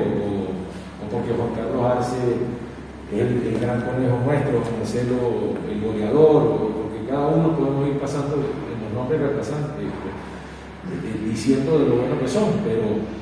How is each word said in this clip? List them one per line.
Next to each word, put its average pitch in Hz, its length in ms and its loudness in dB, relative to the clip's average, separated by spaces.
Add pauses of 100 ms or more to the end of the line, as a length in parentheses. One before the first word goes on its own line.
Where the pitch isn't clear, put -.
(180)
o, - 320 -2
o - 560 -10
porque 117 240 -2
Juan 117 240 0
Carlos 117 320 -2
Arce 123 320 0 (960)
es 104 80 0
el, 123 340 2
el - 60 0
gran 120 240 0
conejo 127 420 2
nuestro, 135 320 2 (160)
Marcelo 113 800 0 (140)
el 107 100 -4
goleador, 110 640 6
o - 240 2 (160)
porque 110 240 -6
cada 143 220 0
uno 165 260 4
podemos 139 320 2
ir 139 140 0
pasando 147 400 -2
en - 420 -4
los 110 80 -8
nombres, 131 300 0
repasando, - 580 -2
eh, 104 80 -4
eh, - 1400 -8
diciendo 135 500 4
de 131 140 6
lo 120 100 4
bueno - 160 0
que 127 80 0
son, 208 380 2
pero 107 400 0 (180)